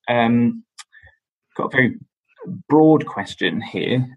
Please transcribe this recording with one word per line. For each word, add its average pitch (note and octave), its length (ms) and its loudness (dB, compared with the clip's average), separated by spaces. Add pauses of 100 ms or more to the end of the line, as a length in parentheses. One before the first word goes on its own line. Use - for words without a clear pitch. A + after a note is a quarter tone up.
um, A#2+ 560 0 (920)
got - 160 -6
a - 40 -6
very B2+ 200 2 (720)
broad D#3 380 6
question F#2+ 560 -6
here, B2 420 -4 (120)